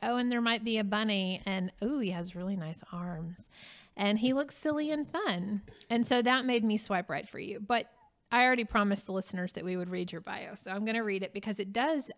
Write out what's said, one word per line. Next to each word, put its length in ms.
Oh, 140
and 160
there 80
might 240
be 140
a 80
bunny. 600
And, 280
ooh, 160
he 120
has 220
really 220
nice 260
arms. 500
And 200
he 140
looks 240
silly 340
and 200
fun." 540
And 180
so 140
that 240
made 180
me 140
swipe 320
right 180
for 120
you. 200
But 320
I 140
already 200
promised 420
the 60
listeners 400
that 120
we 100
would 140
read 240
your 80
bio. 320
So 180
I'm 140
gonna 180
read 200
it 100
because 260
it 140
does 440